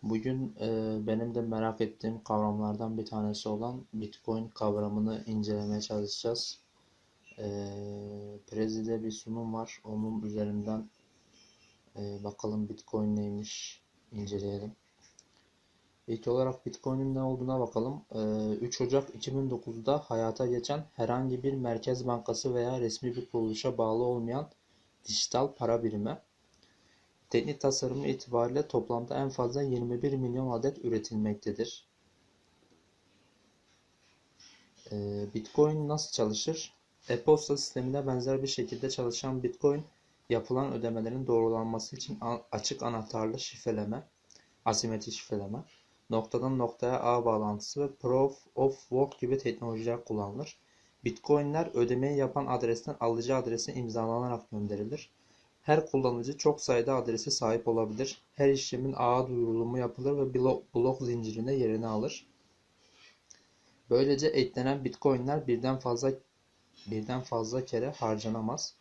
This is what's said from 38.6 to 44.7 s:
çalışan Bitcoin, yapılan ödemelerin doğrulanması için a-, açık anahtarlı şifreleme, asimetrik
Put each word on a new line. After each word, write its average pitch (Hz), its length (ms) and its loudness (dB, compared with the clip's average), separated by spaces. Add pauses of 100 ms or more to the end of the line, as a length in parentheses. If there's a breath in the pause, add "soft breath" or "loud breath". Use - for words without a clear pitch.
çalışan 127 540 -2
Bitcoin, 143 400 2 (460 soft breath)
yapılan 127 440 2
ödemelerin 117 540 -2
doğrulanması 113 680 2
için - 260 -8
a-, 120 200 -2 (100)
açık - 320 -2
anahtarlı 113 560 -2
şifreleme, 107 680 -4 (580 soft breath)
asimetrik 110 480 0